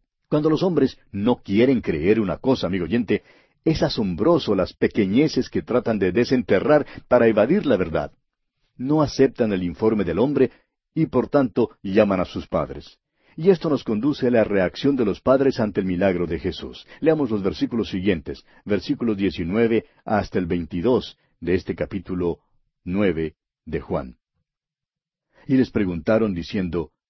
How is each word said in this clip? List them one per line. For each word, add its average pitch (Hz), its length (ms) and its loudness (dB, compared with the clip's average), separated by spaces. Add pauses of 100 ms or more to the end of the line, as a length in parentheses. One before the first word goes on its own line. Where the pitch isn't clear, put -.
(280)
Cuando 151 220 2
los 156 140 2
hombres 147 340 2 (140)
no 107 240 0
quieren 117 440 2
creer 92 380 2
una 95 200 -2
cosa, 123 280 -2
amigo 90 200 -4
oyente, 107 360 -2 (420)
es 151 200 0
asombroso 113 720 0
las 90 160 -2
pequeñeces 117 760 0
que 90 140 -4
tratan 113 380 -2
de 92 100 2
desenterrar 120 760 2 (200)
para 120 220 4
evadir 117 380 2
la 123 100 2
verdad. 80 360 -4 (640)
No 147 260 0
aceptan 123 500 0
el 92 100 -2
informe 101 420 -2
del 82 140 -2
hombre 131 340 2 (420)
y 160 100 0
por 123 240 -2
tanto 127 540 0
llaman 98 380 2
a 87 40 -2
sus - 220 -8
padres. 71 520 -6 (380)
Y 165 140 4
esto 170 180 0
nos 139 160 -2
conduce 123 440 -2
a - 20 2
la 117 120 4
reacción 101 540 0
de 120 80 0
los 95 160 -2
padres 131 400 2
ante 107 200 -2
el 95 60 -2
milagro 90 400 0
de 80 120 -6
Jesús. 76 480 -10 (140)
Leamos 151 300 2
los 107 120 -2
versículos 110 480 -4
siguientes, 92 520 -4 (220)
versículos 107 540 -2
diecinueve 98 640 0 (200)
hasta 101 340 -2
el 92 80 -2
veintidós 87 720 -2 (220)
de 85 160 0
este 92 180 -6
capítulo 87 640 -6 (440)
nueve 87 520 -2 (320)
de 80 140 -6
Juan. 71 360 -8 (1300)
Y 135 120 2
les 123 120 2
preguntaron 104 640 0
diciendo, 85 600 -6 (180)